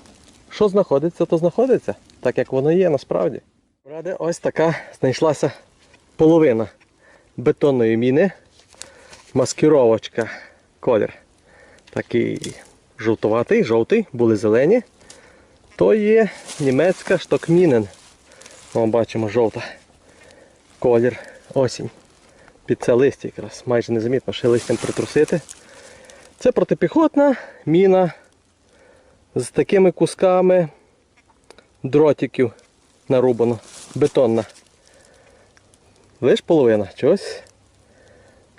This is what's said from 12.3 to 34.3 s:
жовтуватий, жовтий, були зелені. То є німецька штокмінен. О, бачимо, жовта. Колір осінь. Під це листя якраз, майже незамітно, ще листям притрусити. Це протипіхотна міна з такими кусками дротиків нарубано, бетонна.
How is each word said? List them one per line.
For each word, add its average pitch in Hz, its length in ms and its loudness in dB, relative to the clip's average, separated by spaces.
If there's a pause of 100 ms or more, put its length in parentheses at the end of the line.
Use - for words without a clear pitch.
жовтуватий, 113 680 -2
жовтий, 117 480 0
були 117 240 0
зелені. 123 460 2 (920)
То 185 180 2
є 214 360 2 (300)
німецька 151 580 0
штокмінен. 143 720 2 (840)
О, 113 120 0
бачимо, 113 420 -2
жовта. 113 340 -2 (1160)
Колір 120 400 0 (360)
осінь. 123 360 -4 (760)
Під - 160 -4
це 135 100 0
листя 127 360 0
якраз, 104 380 -16
майже 120 260 -2
незамітно, 117 400 -4
ще - 160 -2
листям 120 280 0
притрусити. 147 640 -2 (1000)
Це 254 140 0
протипіхотна 277 840 0 (300)
міна 185 460 2 (1200)
з 123 160 -6
такими 180 420 2
кусками 185 760 0 (1120)
дротиків 135 720 0 (560)
нарубано, 120 500 2 (360)
бетонна. 127 500 0 (1800)